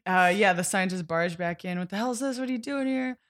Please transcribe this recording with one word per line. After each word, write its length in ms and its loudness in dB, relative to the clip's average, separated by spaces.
uh, 300 6
yeah, 180 4
the 100 0
scientist 440 0
barged 300 -2
back 280 -4
in. 120 -4
What 120 -4
the 80 -8
hell 140 -2
is 80 -4
this? 200 -2
What 100 -4
are 20 -2
you 60 0
doing 300 -4
here? 300 -2